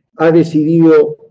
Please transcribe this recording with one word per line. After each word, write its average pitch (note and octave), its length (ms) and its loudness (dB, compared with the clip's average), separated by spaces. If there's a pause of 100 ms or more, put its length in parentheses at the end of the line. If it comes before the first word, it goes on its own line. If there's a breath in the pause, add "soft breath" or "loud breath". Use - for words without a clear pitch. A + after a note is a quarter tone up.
(160)
ha D#3+ 140 -2
decidido D#3 840 0 (140)